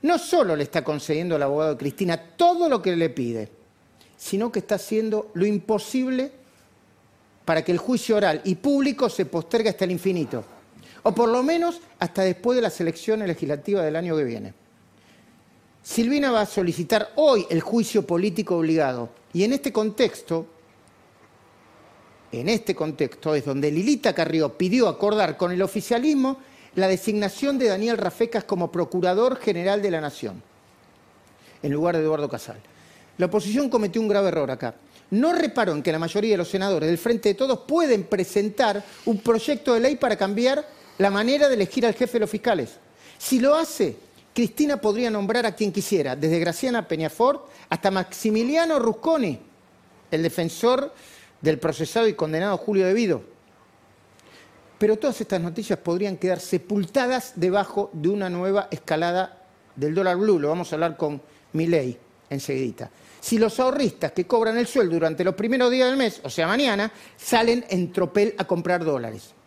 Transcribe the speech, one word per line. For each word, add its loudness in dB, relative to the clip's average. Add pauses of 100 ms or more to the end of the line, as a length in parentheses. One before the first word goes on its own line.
no 2
solo 2
le -2
está -2
concediendo -2
al 2
abogado 0
de -6
Cristina -2 (180)
todo 4
lo 2
que 0
le 2
pide, -6 (640)
sino -4
que -2
está -2
haciendo -2
lo 0
imposible -2 (1160)
para 2
que -2
el 2
juicio 0
oral 2
y 0
público 0
se -2
postergue -2
hasta -2
el -2
infinito, -2 (580)
o 2
por 4
lo 2
menos 0 (180)
hasta -2
después 0
de 2
las -2
elecciones -2
legislativas -2
del -2
año -2
que 0
viene. -8 (1300)
Silvina 0
va 2
a 0
solicitar 0
hoy 4
el 0
juicio 0
político 0
obligado, 0 (240)
y 2
en 2
este -4
contexto, -2 (1800)
en -4
este 0
contexto -2
es -2
donde 0
Lilita 2
Carrió 0
pidió 2
acordar 0
con 0
el 0
oficialismo 0 (360)
la 2
designación 0
de 2
Daniel 0
Rafecas -2
como -2
Procurador 2
General 0
de 0
la -2
Nación, -8 (1200)
en -2
lugar 0
de 2
Eduardo 0
Casal. -10 (600)
La 2
oposición 0
cometió 0
un 0
grave 2
error 0
acá. -6 (380)
No 2
reparó 0
en -4
que 2
la -2
mayoría 0
de 2
los -2
senadores 0
del 2
Frente 0
de 2
Todos 0
pueden 4
presentar 0 (220)
un 0
proyecto 0
de 2
ley 2
para 0
cambiar 0 (340)
la 4
manera 2
de 4
elegir 0
al 2
jefe -2
de 2
los -2
fiscales. -2 (360)
Si 0
lo 4
hace, -2 (380)
Cristina 0
podría 0
nombrar 0
a -2
quien 0
quisiera, -2
desde 0
Graciana -2
Peñafort 0 (260)
hasta 0
Maximiliano 0
Rusconi, 0 (720)
el 0
defensor 0 (480)
del 2
procesado 0
y 0
condenado -2
Julio 0
De 2
Vido. 0 (1600)
Pero 4
todas -2
estas -2
noticias -4
podrían -4
quedar -2
sepultadas -2
debajo 0
de -2
una -2
nueva 0
escalada -2 (340)
del -2
dólar 2
blue. 4
Lo 0
vamos -2
a -4
hablar 0
con -4 (320)
Milei 0 (320)
enseguidita. -6 (300)
Si 0
los 2
ahorristas 0
que -2
cobran 2
el 0
sueldo 0
durante 0
los 0
primeros 2
días 4
del 0
mes, -2
o -8
sea, 0
mañana, 0 (260)
salen 2
en -2
tropel 2
a -2
comprar 0
dólares. -4 (120)